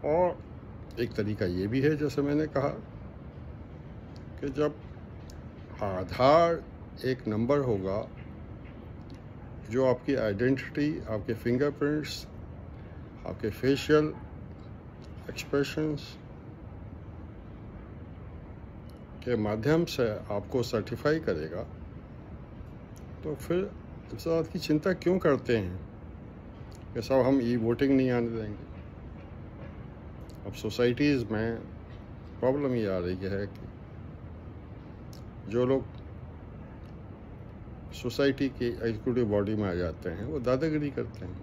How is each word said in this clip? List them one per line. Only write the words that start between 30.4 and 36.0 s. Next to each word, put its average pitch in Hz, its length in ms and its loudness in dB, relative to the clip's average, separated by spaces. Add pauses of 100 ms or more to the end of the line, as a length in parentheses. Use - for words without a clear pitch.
अब 98 80 -6
सोसाइटीज़ 123 720 4
में 113 320 0 (840)
प्रॉब्लम 135 360 4
ये 113 120 4
आ 95 120 2
रही 90 160 0 (100)
है 98 220 0
कि - 200 -12 (1800)
जो 123 140 6
लोग 135 180 4 (2000)